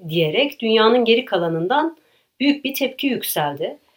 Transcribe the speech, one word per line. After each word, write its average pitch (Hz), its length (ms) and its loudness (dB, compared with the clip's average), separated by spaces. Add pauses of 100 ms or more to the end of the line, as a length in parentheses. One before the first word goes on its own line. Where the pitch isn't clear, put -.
diyerek 170 500 0
dünyanın 226 460 4
geri 233 200 2
kalanından 185 720 -2 (420)
büyük 285 260 0
bir 269 80 -6
tepki 269 340 -4
yükseldi. 165 680 -4 (200)